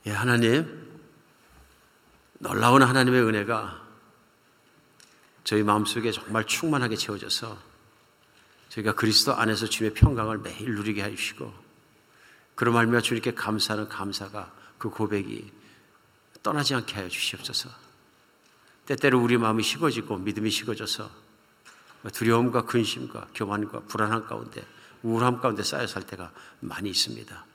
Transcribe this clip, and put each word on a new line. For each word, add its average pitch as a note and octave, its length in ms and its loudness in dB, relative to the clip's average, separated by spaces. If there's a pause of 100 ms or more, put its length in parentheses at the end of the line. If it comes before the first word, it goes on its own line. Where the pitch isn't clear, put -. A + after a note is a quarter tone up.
예, G#2 40 -6
하나님, A#2+ 800 2 (1500)
놀라운 A#2+ 440 6
하나님의 B2+ 400 6
은혜가 G#2 600 0 (1600)
저희 G#2+ 180 2
마음속에 G#2+ 500 2
정말 G#2+ 340 -2
충만하게 B2+ 500 0
채워져서 - 640 -6 (1120)
저희가 G#2 240 -2
그리스도 A2 400 4
안에서 A2 320 2
주님의 G#2+ 280 -2
평강을 A2 440 2
매일 G#2+ 360 -6
누리게 G#2 300 -2
해주시고 - 480 -8 (1000)
그로 A#2 180 2
말미암아 A#2 280 4
주님께 A#2 340 -2
감사하는 G#2+ 540 -4
감사가, G2 640 -10 (260)
그 A2 100 -6
고백이 G#2 640 -4 (880)
떠나지 C#3+ 320 0
않게 A#2+ 200 -4
하여 F#2+ 140 -6
주시옵소서. - 640 -6 (1160)
때때로 B2+ 340 4
우리 A#2+ 160 4
마음이 A2 260 2
식어지고 A#2 560 -2
믿음이 G#2 320 -2
식어져서 G#2+ 600 -6 (1000)
두려움과 A#2 540 2
근심과 - 680 -2
교만과 G#2 460 -6
불안함 A2 460 -2
가운데, - 380 -12 (380)
우울함 A#2+ 380 2
가운데 G#2+ 220 0
쌓여 B2 240 -2
살 F#2+ 180 -8
때가 F2+ 280 -14 (280)
많이 F#2+ 300 -8
있습니다. A1+ 640 -6